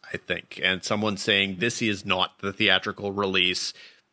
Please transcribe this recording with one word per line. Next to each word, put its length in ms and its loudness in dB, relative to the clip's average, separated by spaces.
I 60 -4
think, 480 -8
and 180 0
someone 360 0
saying, 400 2
"This 240 -2
is 240 -2
not 320 0
the 160 -4
theatrical 580 2
release. 600 0